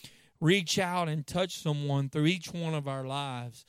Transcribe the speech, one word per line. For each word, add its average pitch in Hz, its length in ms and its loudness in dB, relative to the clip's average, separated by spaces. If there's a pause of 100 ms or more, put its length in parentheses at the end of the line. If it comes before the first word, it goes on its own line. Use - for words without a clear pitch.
(400)
reach 175 380 4
out 180 320 2
and 151 160 -2
touch 180 320 -2
someone 143 520 0
through 151 180 2
each 175 260 0
one 165 220 -4
of 143 120 -4
our 135 160 -4
lives. 131 640 -6